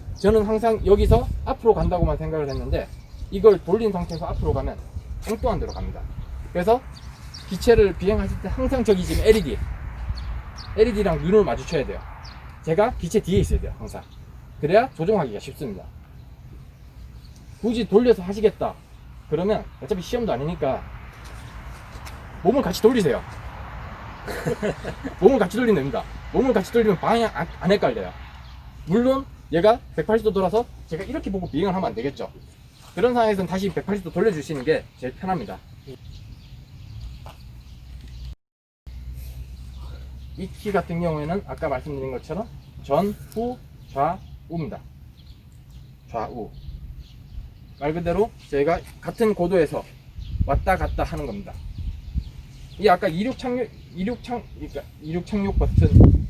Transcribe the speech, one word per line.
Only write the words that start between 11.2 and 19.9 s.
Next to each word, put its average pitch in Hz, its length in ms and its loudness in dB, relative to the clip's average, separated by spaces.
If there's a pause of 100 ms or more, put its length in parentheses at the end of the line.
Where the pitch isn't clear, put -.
눈을 190 240 6
마주쳐야 123 400 -2
돼요. 98 140 -8 (640)
제가 165 340 2
기체 175 240 2
뒤에 392 180 4
있어야 - 220 2
돼요, - 160 -6
항상. - 240 -10 (580)
그래야 208 360 6
조종하기가 160 440 0
쉽습니다. 107 440 -10 (1800)
굳이 220 260 0
돌려서 220 360 6
하시겠다 196 500 0 (560)
그러면 180 340 0 (180)
어차피 180 200 -4